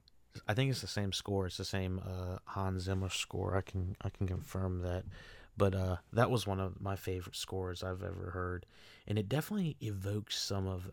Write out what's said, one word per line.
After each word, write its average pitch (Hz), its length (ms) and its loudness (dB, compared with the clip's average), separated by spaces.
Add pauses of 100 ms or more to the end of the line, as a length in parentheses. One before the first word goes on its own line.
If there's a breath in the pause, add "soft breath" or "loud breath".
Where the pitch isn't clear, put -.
(460)
I 107 80 4
think 135 160 6
it's 127 100 0
the 98 60 -8
same 98 260 0
score. 98 340 2
It's - 120 -4
the 98 60 -2
same, 92 380 0
uh, 92 440 -4
Hans 95 380 0
Zimmer 95 260 2
score. 95 460 0
I 95 40 6
can, 95 400 -2
I 98 80 -2
can 98 180 0
confirm 92 560 -2
that. 90 220 -2 (520 loud breath)
But, 98 180 6
uh, 92 220 2 (160)
that 110 180 6
was 117 160 2
one 95 140 0
of 92 200 -2
my 98 140 -2
favorite 92 400 -4
scores 92 480 -4
I've 92 220 -4
ever 90 260 -6
heard. 90 340 -2 (440 loud breath)
And 104 100 4
it 101 100 2
definitely 156 520 0
evokes 101 600 -2
some 95 280 0
of, 90 240 -4